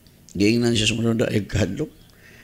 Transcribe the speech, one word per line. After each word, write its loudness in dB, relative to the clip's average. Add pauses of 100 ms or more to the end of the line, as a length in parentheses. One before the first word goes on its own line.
(380)
Giingnan 2
siya 0
sa -4
malunda, 0
ay 0
kahadlok. -2 (540)